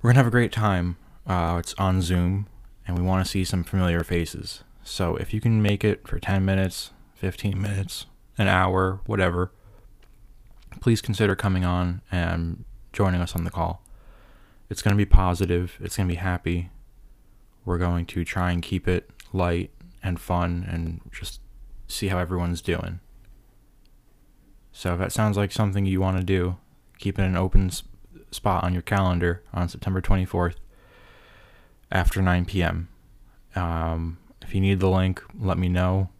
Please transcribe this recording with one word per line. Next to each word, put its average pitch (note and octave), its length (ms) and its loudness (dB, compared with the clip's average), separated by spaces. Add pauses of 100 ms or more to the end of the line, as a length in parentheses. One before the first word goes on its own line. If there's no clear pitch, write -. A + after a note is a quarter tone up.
We're A#2+ 80 4
gonna B2 100 8
have A#2+ 80 6
a A2+ 40 0
great A#2+ 200 2
time. F2+ 460 0 (280)
Uh, F2 360 0
it's - 140 -8
on F#2+ 260 2
Zoom, F2+ 460 0 (380)
and F2+ 120 -4
we F2+ 80 0
wanna F#2 180 2
see F#2+ 220 -2
some F2+ 180 -2
familiar F2 400 2
faces. - 640 -4 (180)
So E2+ 320 -2
if - 180 -6
you G#2+ 60 -2
can A2 220 2
make G2+ 240 0
it - 200 0
for E2 140 -4
ten G2 240 0
minutes, F#2+ 480 -2 (240)
fifteen F#2+ 460 -4
minutes, G2 440 -6 (320)
an G2 120 2
hour, F#2 560 2
whatever, F2+ 480 0 (1300)
please A#2 220 2
consider G2+ 340 2
coming F#2 300 0
on F2+ 360 0 (100)
and E2+ 520 -2 (300)
joining F#2 260 2
us F2 160 -4
on E2+ 80 -2
the E2+ 80 -4
call. E2+ 320 -4 (840)
It's - 120 -8
gonna G#2 140 4
be G2+ 100 4
positive. F2+ 760 4
It's - 160 -8
gonna F#2+ 100 0
be F2 80 0
happy. F2 560 -4 (960)
We're F2+ 120 0
going F2 300 0
to F2 160 -4
try F2+ 280 -2
and F2 120 -2
keep - 240 -4
it F2+ 220 -2 (240)
light F2 380 0 (300)
and F2+ 160 -4
fun F2 500 -2
and E2+ 340 -6 (100)
just - 300 -14 (480)
see - 180 -4
how F#2 120 0
everyone's F2 420 -2
doing. F2 400 -4 (1700)
So - 220 -4
if F2 60 -2
that F#2+ 120 -2
sounds G#2+ 240 0
like G2+ 160 0
something G2+ 340 0
you F#2+ 140 2
wanna F#2 240 0
do, F2+ 320 0 (420)
keep G2 220 -4
it F#2+ 60 4
an F#2 100 0
open F#2 320 4
s-, - 160 -6 (480)
spot F2+ 320 0
on F2+ 80 0
your F2 100 -2
calendar F2+ 600 0 (100)
on F2+ 140 -2
September F#2 320 -4
twenty-fourth F2+ 560 2 (1400)
after F#2+ 300 2
nine F2+ 240 4
P F#2 180 -2
M. E2+ 240 -2 (680)
Um, E2 640 -4 (220)
if - 140 -8
you F#2+ 60 2
need G2 180 2
the F#2+ 100 2
link, F#2 320 2 (160)
let F#2 200 -2
me F2+ 100 0
know. F2+ 420 2 (100)